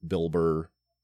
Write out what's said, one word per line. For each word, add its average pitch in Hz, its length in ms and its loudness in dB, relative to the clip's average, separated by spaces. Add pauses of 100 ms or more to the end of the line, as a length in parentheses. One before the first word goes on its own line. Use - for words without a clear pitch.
Bill 85 240 -2
Burr, 82 400 0 (340)